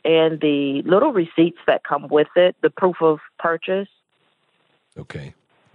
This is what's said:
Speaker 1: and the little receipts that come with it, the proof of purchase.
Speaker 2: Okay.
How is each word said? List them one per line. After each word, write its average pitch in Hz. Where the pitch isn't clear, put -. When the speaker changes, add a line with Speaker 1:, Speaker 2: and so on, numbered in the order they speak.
Speaker 1:
and 160
the 143
little 220
receipts 170
that -
come 147
with 151
it, 180
the 156
proof 180
of 156
purchase. 185
Speaker 2:
Okay. -